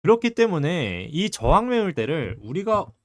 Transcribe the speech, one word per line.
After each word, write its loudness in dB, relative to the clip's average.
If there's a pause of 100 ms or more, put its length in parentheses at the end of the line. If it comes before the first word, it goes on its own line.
그렇기 2
때문에 0
이 -2
저항 2
매물대를 -2
우리가 -2 (180)